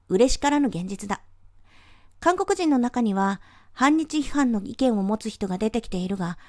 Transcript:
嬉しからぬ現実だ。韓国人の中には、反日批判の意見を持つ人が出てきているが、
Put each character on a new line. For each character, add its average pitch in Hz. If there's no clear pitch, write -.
嬉 233
し -
か 285
ら 294
ぬ 277
現 175
実 196
だ。 -
韓 359
国 392
人 349
の 285
中 247
に 208
は、 196
反 285
日 311
批 277
判 269
の 208
意 226
見 247
を 196
持 202
つ 214
人 -
が 180
出 214
て 226
き -
て 190
い 180
る 190
が、 175